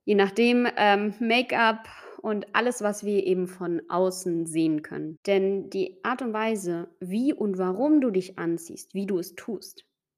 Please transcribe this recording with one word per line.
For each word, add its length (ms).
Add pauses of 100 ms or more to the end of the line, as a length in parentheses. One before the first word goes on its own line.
je 100
nachdem, 520 (100)
ähm, 440
Make-up 680 (340)
und 320
alles, 280
was 220
wir 220
eben 220
von 400
außen 580
sehen 360
können. 440
Denn 440
die 340
Art 180
und 100
Weise, 560 (120)
wie 320
und 260
warum 420
du 100
dich 280
anziehst, 560
wie 120
du 120
es 160
tust, 520 (320)